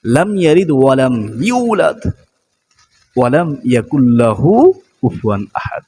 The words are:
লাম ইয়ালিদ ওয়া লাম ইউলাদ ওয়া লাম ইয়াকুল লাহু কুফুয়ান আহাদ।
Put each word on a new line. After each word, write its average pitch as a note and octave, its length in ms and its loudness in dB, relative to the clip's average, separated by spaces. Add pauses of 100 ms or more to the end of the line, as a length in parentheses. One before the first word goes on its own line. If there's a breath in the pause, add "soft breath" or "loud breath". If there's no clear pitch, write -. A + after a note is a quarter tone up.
লাম D3+ 260 0 (120)
ইয়ালিদ E3 280 2
ওয়া C3+ 300 2
লাম B2+ 140 0 (340)
ইউলাদ A3+ 520 -2 (1160)
ওয়া B2 180 2
লাম E3 140 0 (220)
ইয়াকুল B2 360 0 (140)
লাহু A#2 300 2 (500)
কুফুয়ান G#2 420 -4 (160)
আহাদ। - 300 -10